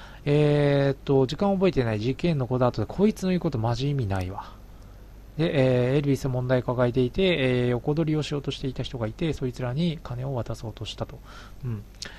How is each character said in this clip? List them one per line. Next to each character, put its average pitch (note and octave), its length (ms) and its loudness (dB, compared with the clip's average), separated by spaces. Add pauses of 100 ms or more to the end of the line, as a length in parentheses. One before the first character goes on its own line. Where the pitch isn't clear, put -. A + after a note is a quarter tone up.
(260)
え D3 680 4
ー - 20 0
っ C#3 100 -14
と、 C3+ 220 4
時 C#3+ 120 -2
間 G3+ 140 2
を G3 40 2
覚 F#3+ 140 4
え - 20 4
て C3+ 120 2
な A2+ 100 0
い。 G#2+ 60 0
事 B2+ 160 0
件 E3+ 220 0
の B2+ 100 -2
子 B2+ 120 0
だ B2 120 4
と、 G#2+ 140 -2
こ G3 220 2
い G#3+ 60 2
つ - 100 -10
の F#3 60 0
言 F#3 80 2
う - 20 -4
こ E3+ 100 0
と C3 80 -2
マ A2+ 160 0
ジ C3 160 -2
意 D3 40 0
味 C3+ 120 0
な F#2+ 160 0
い F2+ 80 -4
わ。 - 220 -10 (840)
で、 C3 520 4
え C3 40 2
ー、 C#3+ 40 4
エ D3+ 40 2
ル C#3+ 80 0
ビ C3+ 80 4
ス C#3 100 -4
問 B2+ 200 -2
題 B2+ 140 4
抱 B2 260 2
え B2 40 0
て B2+ 100 2
い B2 80 2
て、 F#3 140 0
え C3 420 2
ー、 B2 40 2
横 B2 260 0
取 D#3 160 2
り D3+ 60 2
を D3+ 40 0
し - 100 -6
よ D3 80 -2
う - 20 -4
と C#3 100 -4
し - 80 -6
て C#3 80 -4
い B2+ 60 -4
た C3 100 -6
人 A#2 160 -8
が A2+ 80 -2
い A2 60 -6
て、 D#3+ 200 -2
そ C3 140 -4
い B2 60 -6
つ - 100 -8
ら B2 100 -4
に D#3+ 300 0
金 B2 220 -8
を C#3 100 -4
渡 A#2 180 -4
そ A2+ 160 -8
う G2+ 40 -8
と - 120 -12
し - 100 -10
た - 120 -6
と。 - 100 -16 (480)
う - 20 -8
ん。 A2 160 -6 (360)